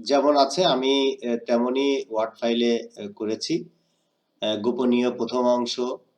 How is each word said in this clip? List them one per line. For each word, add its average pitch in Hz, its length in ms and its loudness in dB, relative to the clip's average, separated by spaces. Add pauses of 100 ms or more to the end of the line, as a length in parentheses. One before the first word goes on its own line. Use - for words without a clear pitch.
যেমন 139 360 2
আছে 139 280 2
আমি, 135 580 2
এ, 117 140 -2 (100)
তেমনই 131 640 0
ওয়ার্ড 110 300 -2
ফাইলে, 117 560 0
এ, 104 120 -12
করেছি। 110 560 -6 (760)
এ, 107 160 -2
গোপনীয় 123 540 0
প্রথম 117 280 -4
অংশ 123 420 0 (380)